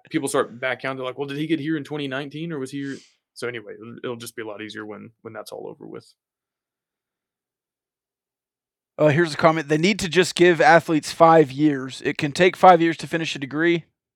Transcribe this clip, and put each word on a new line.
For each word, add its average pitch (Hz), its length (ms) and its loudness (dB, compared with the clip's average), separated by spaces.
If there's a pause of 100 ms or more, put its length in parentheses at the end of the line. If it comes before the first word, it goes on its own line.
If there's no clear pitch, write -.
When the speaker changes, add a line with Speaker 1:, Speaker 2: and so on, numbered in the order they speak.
Speaker 1:
people 139 200 -4
start 117 300 -2
back 127 220 -6
counting, 135 160 -8
they're 127 80 -10
like, 127 120 -10
"Well, 143 100 -8
did 139 100 -10
he 156 100 -6
get 151 120 -2
here 156 180 -6
in 143 60 -8
twenty 143 240 -8
nineteen, 147 440 -10
or 151 80 -8
was 131 120 -8
he 139 120 -10
here?" 135 140 -8 (360)
So - 140 -10
anyway, 107 260 -12
it'll, 113 300 -18
it'll 123 120 -8
just 117 200 -16
be 120 80 -12
a 107 40 -10
lot 104 140 -12
easier 107 240 -12
when, 104 260 -16 (120)
when 113 100 -16
that's 107 180 -14
all 107 160 -14
over - 200 -16
with. - 260 -18 (2750)
Speaker 2:
Uh, 151 100 4
here's 156 260 2
a 143 40 -12
comment. 160 320 2
"They 151 80 2
need 185 220 2
to 185 100 -4
just 156 260 0
give 170 260 4
athletes 156 500 4
five 165 400 6
years. 135 540 -2
It 143 120 -2
can 147 140 -4
take 175 240 2
five 180 260 8
years 165 160 0
to 151 100 -14
finish 165 280 -6
a 135 40 -12
degree." 156 460 -2 (300)